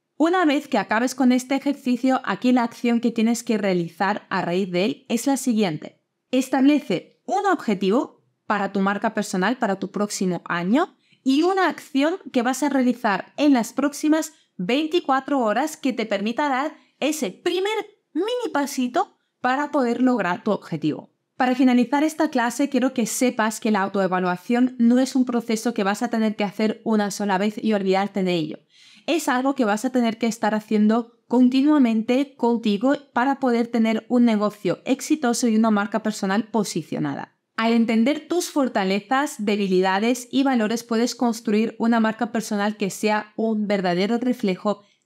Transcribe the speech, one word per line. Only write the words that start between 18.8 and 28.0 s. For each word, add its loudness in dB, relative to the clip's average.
para -2
poder 0
lograr 0
tu 0
objetivo. -4
Para 2
finalizar 4
esta 0
clase, 0
quiero 0
que -2
sepas 0
que -2
la 2
autoevaluación 0
no 6
es 2
un 2
proceso -2
que 0
vas -2
a -2
tener 0
que -2
hacer -2
una 0
sola -2
vez -2
y 2
olvidarte 0